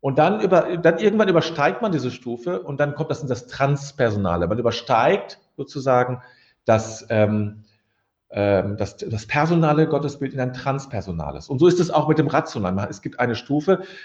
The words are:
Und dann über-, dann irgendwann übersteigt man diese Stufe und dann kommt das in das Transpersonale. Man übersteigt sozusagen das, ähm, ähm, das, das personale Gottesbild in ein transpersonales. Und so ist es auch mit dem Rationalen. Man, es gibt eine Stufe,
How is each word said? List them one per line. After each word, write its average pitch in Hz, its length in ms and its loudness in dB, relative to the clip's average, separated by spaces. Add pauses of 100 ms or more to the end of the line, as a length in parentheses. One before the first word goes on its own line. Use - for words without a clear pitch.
Und 139 180 0
dann 185 220 2
über-, 180 380 2
dann 165 200 4
irgendwann 208 300 2
übersteigt 165 540 2
man 214 100 -2
diese 127 180 -2
Stufe 127 520 -6
und 143 180 -6
dann 147 140 0
kommt 156 160 -6
das 135 100 -4
in 139 80 -8
das - 180 -6
Transpersonale. 104 1000 0
Man 107 120 -2
übersteigt 123 800 0 (180)
sozusagen 127 680 0 (420)
das, 107 460 0
ähm, 107 540 0 (640)
ähm, 101 480 0
das, - 180 -6
das - 300 -8
personale 156 600 2
Gottesbild 139 440 -4
in 135 80 -8
ein 127 140 -4
transpersonales. 92 960 -6
Und 135 80 -4
so 165 80 6
ist 180 140 4
es 170 100 0
auch 147 180 2
mit 151 100 4
dem 139 100 2
Rationalen. 104 480 -2
Man, 101 120 -2
es - 140 -12
gibt - 180 -8
eine 123 140 0
Stufe, 151 480 0 (220)